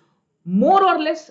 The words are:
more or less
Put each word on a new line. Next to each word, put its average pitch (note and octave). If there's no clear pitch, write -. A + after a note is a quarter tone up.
more F#4+
or F4
less D#4